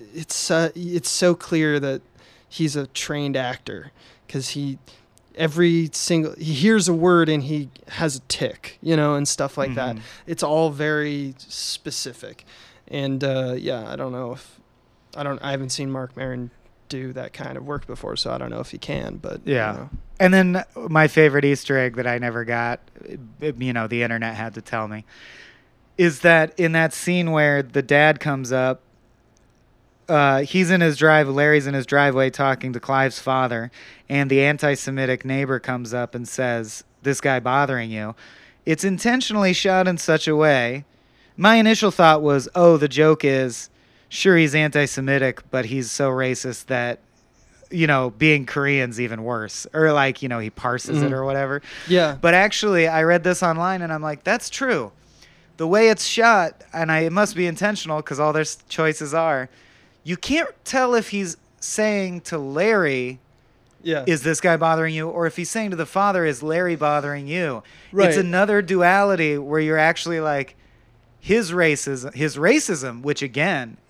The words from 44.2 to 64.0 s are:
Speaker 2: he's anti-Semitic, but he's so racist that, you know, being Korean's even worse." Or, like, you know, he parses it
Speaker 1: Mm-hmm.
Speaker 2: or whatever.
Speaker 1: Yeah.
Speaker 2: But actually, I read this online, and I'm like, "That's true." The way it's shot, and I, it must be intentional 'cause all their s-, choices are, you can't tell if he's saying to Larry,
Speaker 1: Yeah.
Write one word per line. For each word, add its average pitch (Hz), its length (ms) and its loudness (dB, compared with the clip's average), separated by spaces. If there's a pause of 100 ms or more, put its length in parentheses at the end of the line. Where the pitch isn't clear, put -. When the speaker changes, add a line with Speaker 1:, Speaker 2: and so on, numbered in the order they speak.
Speaker 2:
he's 156 180 4
anti-Semitic, 139 960 0
but 127 160 -2
he's 123 240 -4
so 139 200 0
racist 127 560 -4
that, 120 320 -4 (720)
you 165 160 0
know, 131 320 2
being 147 260 2
Korean's 135 560 -2
even 113 240 -6
worse." 113 480 -8
Or, 156 200 4
like, 135 280 0
you 135 80 -6
know, 120 100 -4
he 107 120 -6
parses 127 500 -4
it 147 60 2
Speaker 1:
Mm-hmm. 139 80 -2
Speaker 2:
or 131 100 -4
whatever. 139 380 -4 (260)
Speaker 1:
Yeah. 160 320 2
Speaker 2:
But 170 140 4
actually, 190 540 4
I 160 160 2
read 170 200 4
this 180 180 0
online, 175 380 -2
and 165 100 -6
I'm 156 120 -6
like, 151 200 -8
"That's 226 280 -2
true." 180 420 -4 (640)
The 160 100 -4
way 214 220 6
it's - 160 2
shot, 220 580 2 (120)
and 160 180 0
I, 160 80 2
it 165 120 0
must 202 220 2
be 180 120 0
intentional 165 560 -4
'cause 143 180 -6
all 151 140 2
their 156 80 2
s-, - 160 -8 (100)
choices 156 460 -2
are, 156 340 0 (580)
you 175 120 -4
can't 302 320 -2 (140)
tell 254 300 0
if 226 160 0
he's 190 260 -6 (240)
saying 196 600 -2
to - 140 -8
Larry, 139 840 0 (640)
Speaker 1:
Yeah. 160 240 -4